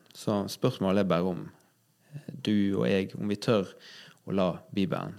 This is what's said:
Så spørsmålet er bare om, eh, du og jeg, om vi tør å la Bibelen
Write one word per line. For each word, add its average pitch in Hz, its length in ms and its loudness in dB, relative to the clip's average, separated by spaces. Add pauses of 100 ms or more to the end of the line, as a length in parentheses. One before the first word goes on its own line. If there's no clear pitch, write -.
(100)
Så 104 380 -2
spørsmålet 98 560 0
er 92 60 0
bare 90 200 2
om, 92 140 -6 (680)
eh, 147 220 -14
du - 240 0 (160)
og 110 160 2
jeg, 98 260 2
om 107 160 -4
vi 101 80 0
tør 104 320 2 (520)
å - 120 -6
la 95 140 4 (180)
Bibelen 87 520 -2